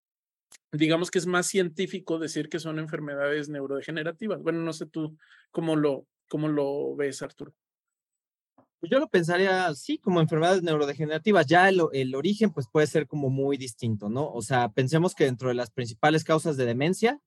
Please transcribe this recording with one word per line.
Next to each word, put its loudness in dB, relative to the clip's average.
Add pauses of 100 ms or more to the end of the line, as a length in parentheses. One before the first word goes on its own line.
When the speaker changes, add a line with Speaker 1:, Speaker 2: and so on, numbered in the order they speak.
(720)
Speaker 1:
Digamos 2
que -4
es 0
más 0
científico -2
decir -6
que -6
son -8
enfermedades -4
neurodegenerativas. -6
Bueno, -2
no -4
sé -10
tú -8 (320)
cómo -2
lo, 0 (220)
cómo -4
lo -2
ves, -4
Arturo. -14 (1300)
Speaker 2:
Pues -10
yo 4
lo 0
pensaría, 2
sí, -6
como 0
enfermedades 4
neurodegenerativas. 2
Ya 6
el, 4 (120)
el -2
origen, 0
pues, -6
puede 4
ser 0
como -2
muy 0
distinto, -6
¿no? -4
O -8
sea, 0
pensemos 2
que 2
dentro 0
de 0
las -4
principales 0
causas 0
de 0
demencia, 0